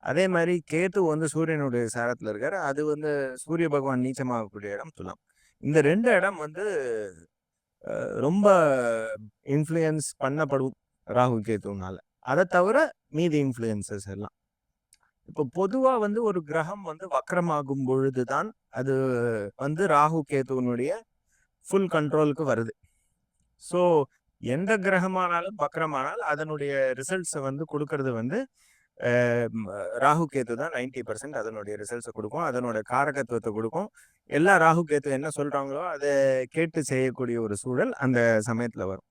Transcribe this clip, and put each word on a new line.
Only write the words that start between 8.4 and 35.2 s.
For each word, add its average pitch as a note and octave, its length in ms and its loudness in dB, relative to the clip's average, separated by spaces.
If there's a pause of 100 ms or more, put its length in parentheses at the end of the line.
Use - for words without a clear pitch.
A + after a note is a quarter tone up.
இன்ஃப்ளூயன்ஸ் D#3 520 0 (160)
பண்ணப்படும் C3+ 500 0 (440)
ராகு B2 200 4 (100)
கேத்துனால. G2 480 -4 (360)
அதை D#3+ 120 4 (120)
தவிர F#3+ 220 4 (400)
மீதி D#3+ 280 2
இன்ஃப்ளூயன்சஸ் G#2+ 720 -4
எல்லாம். G2+ 180 -10 (960)
இப்போ D#3 140 -4 (140)
பொதுவா B3+ 360 2 (120)
வந்து G#3 140 -2 (100)
ஒரு F3+ 200 -2
கிரகம் E3 420 -4
வந்து D#3+ 240 -12
வக்ரமாகும் D3 760 -2
பொழுதுதான் C3+ 600 0 (300)
அது C3+ 160 0 (680)
வந்து D#3 220 -2 (100)
ராகு D#3 260 4 (120)
கேத்துவனுடைய B2+ 580 0 (760)
ஃபுல் G3 280 0
கண்ட்ரோலுக்கு D3+ 560 2
வருது. A2+ 240 -2 (960)
So F3 100 2 (760)
எந்த F#3 160 0 (140)
கிரகமானாலும் F#3 760 0
வக்ரமானால் D#3+ 680 -2
அதனுடைய D3 420 -4 (260)
ரிசல்ட்ஸை E3+ 400 -4 (100)
வந்து C#3 140 -6 (100)
கொடுக்கறது C#3+ 460 -2
வந்து, C3+ 200 -2 (580)
அ, A#2+ 140 0 (920)
ராகு D3+ 300 4
கேத்து A#2+ 260 -2
தான் D#3 160 -4
நைன்டி B2+ 320 -6
பர்சன்ட் C3 340 -8
அதனுடைய G#2 400 -8
ரிசல்ட்ஸை A#2 360 -10
கொடுக்கும், A#2 320 -4
அதனோட B2 280 -2 (140)
காரகத்துவத்தை B2 680 0
கொடுக்கும். D#3+ 320 -4 (480)
எல்லா F3+ 160 6 (100)
ராகு D#3+ 180 6 (100)
கேத்து D3 260 0
என்ன C#3+ 180 -4